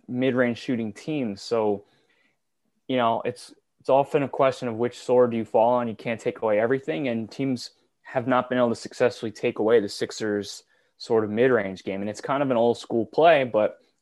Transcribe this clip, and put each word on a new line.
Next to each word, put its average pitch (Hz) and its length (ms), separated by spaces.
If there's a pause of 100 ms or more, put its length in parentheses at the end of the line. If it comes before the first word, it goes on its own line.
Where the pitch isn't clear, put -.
mid-range 123 500
shooting 113 360
team. 127 440
So, 107 460 (1040)
you 131 100
know, 117 260
it's, - 300 (280)
it's - 80
often 139 340
a 127 40
question 131 400
of 113 100
which 120 200
sword 123 380
you 113 100
fall 117 300
on. 120 120
You 110 80
can't 117 240
take - 220
away 107 180
everything, 135 480
and 113 220
teams 135 400 (320)
have 123 260
not 123 220
been 127 80
able 123 120
to 113 60
successfully - 560
take - 280
away 113 200
the 101 100
Sixers' 104 760 (360)
sort 113 260
of 104 40
mid-range 107 540
game. 98 160
And 101 100
it's 104 120
kind 139 200
of 139 80
an 127 60
old 117 220
school 117 280
play, 151 380
but 107 360 (220)